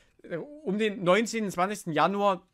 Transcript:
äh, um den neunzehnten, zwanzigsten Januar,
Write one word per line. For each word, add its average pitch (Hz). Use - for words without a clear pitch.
äh, -
um 220
den 208
neunzehnten, 208
zwanzigsten 185
Januar, 190